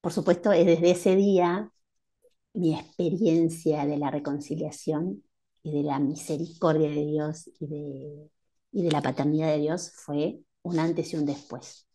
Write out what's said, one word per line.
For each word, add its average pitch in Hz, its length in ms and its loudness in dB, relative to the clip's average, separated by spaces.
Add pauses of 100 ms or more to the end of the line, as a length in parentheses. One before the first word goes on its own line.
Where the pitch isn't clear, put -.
Por 170 120 -4
supuesto, 175 400 2
es 175 140 6
desde 170 260 6
ese 185 240 4
día 196 540 2 (840)
mi 165 200 0
experiencia 165 1120 0
de 147 120 -2
la 143 140 -2
reconciliación 151 1120 -6 (380)
y 156 160 -8
de 143 60 0
la 139 160 -2
misericordia 156 880 0
de 147 160 -2
Dios 151 440 -4 (100)
y 156 80 -10
de, 147 600 -12 (420)
y 190 120 -2
de 165 80 2
la 147 100 2
paternidad 147 460 0
de 151 120 0
Dios 160 360 -4
fue - 440 -6 (220)
un 170 180 -2
antes 165 340 -2
y - 40 -4
un 147 80 0
después. - 680 -10